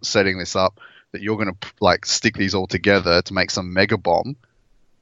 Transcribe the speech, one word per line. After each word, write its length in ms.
setting 340
this 180
up 240
that 100
you're 160
gonna, 180
like, 260
stick 320
these 160
all 140
together 560
to 100
make 160
some 240
mega 240
bomb." 380